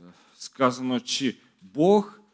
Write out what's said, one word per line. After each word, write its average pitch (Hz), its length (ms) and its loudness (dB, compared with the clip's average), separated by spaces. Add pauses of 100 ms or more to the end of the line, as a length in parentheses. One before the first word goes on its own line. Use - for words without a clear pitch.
(360)
сказано: 127 640 -2
чи 127 340 -4 (280)
Бог 185 580 0 (140)